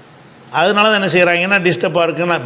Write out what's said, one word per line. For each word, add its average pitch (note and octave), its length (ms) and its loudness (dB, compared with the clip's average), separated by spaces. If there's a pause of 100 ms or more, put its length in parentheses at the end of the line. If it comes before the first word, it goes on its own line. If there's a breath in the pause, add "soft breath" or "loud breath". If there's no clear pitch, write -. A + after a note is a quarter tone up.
(500)
அதனால G#3 480 0
தான் G3 40 -2
என்ன F#3+ 40 -2
செய்றாங்கன்னா, F3 540 2
டிஸ்டர்பா E3+ 480 0
இருக்குன்னா, E3 380 -2